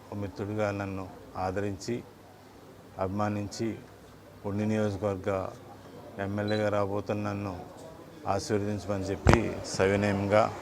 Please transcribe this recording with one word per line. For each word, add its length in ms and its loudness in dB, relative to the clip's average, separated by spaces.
ఒక 180 -10
మిత్రుడిగా 500 -2
నన్ను 340 -4
ఆదరించి, 500 -2
అభిమానించి, 680 -2
ఉండి 200 0
నియోజకవర్గ 640 2
ఎమ్మెల్యేగా 440 0
రాబోతున్న 600 0
నన్ను 240 -4
ఆశీర్వదించమని 840 0
చెప్పి 260 6
సవినయంగా 680 6